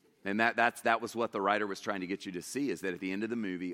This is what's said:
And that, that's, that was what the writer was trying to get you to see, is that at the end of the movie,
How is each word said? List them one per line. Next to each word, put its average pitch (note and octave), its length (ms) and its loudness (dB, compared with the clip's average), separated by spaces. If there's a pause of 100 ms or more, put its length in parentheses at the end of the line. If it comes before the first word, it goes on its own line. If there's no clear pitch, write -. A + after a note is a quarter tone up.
(260)
And G2+ 160 2
that, A2+ 140 4
that's, A#2 260 4
that A#2 200 4
was A2+ 140 -6
what A2+ 160 0
the G#2+ 100 -2
writer G#2 240 4
was G2 140 -4
trying G2+ 220 -4
to F2+ 60 -4
get F#2+ 180 -4
you G2 80 -6
to F2 80 -6
see, C3+ 280 -2
is E2+ 120 -4
that F#2 120 -2
at F2 60 -8
the F#2 120 -2
end G2 120 -2
of A2 60 -2
the A#2 60 -4
movie, F#2 380 -4